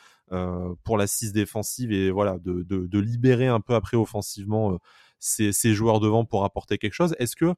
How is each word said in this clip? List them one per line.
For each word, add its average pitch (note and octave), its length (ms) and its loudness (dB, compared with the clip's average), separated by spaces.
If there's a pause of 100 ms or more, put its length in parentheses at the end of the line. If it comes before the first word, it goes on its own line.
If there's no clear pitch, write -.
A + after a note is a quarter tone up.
(320)
euh, F2+ 500 -4
pour A2 160 0
l'assise G2+ 340 -2
défensive G#2+ 600 -4
et F#2+ 180 2
voilà, F#2+ 280 0
de, F2+ 260 -6
de, F2+ 240 -4
de G2+ 100 0
libérer A#2+ 480 4
un A#2 140 2
peu A#2+ 160 0
après G#2 200 0
offensivement, G#2 760 -2
euh, F2 60 -4 (420)
ces, G#2 320 0
ces A2+ 200 2
joueurs A2 280 4
devant A2 240 4
pour G2+ 200 -2
apporter G2+ 340 -4
quelque G#2 160 -4
chose. D#3+ 260 0
Est-ce A#2+ 160 -4
que, E3+ 220 0